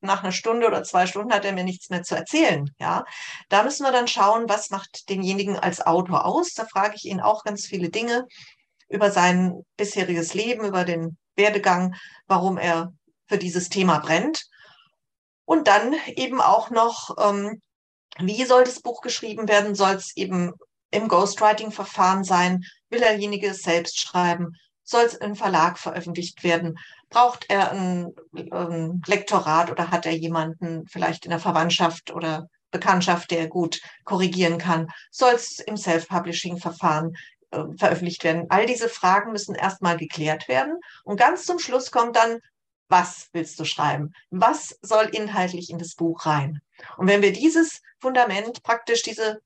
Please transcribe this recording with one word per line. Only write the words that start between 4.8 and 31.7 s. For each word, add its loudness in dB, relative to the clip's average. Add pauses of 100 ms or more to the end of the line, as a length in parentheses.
denjenigen -2
als -2
Autor 2
aus. 0
Da -6
frage -2
ich -16
ihn -6
auch 2
ganz -6
viele -4
Dinge -2 (640)
über 2
sein 2 (140)
bisheriges -2
Leben, -2
über 0
den -4 (180)
Werdegang, 2 (320)
warum 2
er -2 (340)
für 0
dieses -4
Thema 2
brennt. -2 (1000)
Und 4
dann 4 (200)
eben -2
auch 4
noch, 0
ähm, 0 (580)
wie -2
soll 8
das -8
Buch -10
geschrieben -8
werden? 4
Soll 4
es -12
eben -2 (380)
im 0
Ghostwriting-Verfahren 2
sein? 2 (260)
Will -2
derjenige 0
es -10
selbst -2
schreiben? 0 (300)
Soll 4
es -2
im -6
Verlag 2
veröffentlicht -8
werden? 0 (320)
Braucht 2
er 2
ein, -4 (380)
ein -4
Lektorat 2
oder -4
hat 0
er 0
jemanden -4
vielleicht -4
in -6
der -2
Verwandtschaft 0